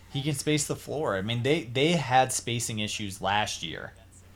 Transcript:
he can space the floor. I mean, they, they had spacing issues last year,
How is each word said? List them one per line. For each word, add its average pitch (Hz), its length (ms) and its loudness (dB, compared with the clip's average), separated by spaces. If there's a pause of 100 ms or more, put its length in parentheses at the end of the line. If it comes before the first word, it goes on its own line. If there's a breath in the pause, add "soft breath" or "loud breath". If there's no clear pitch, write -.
(120)
he 143 100 -4
can 147 140 -2
space 151 320 0
the 151 80 -2
floor. 123 400 -2
I 95 60 0
mean, 117 220 -2
they, 147 200 2
they 131 300 2
had 131 380 4
spacing 120 480 -2
issues 104 420 -4
last 101 420 0
year, 69 300 -8 (420)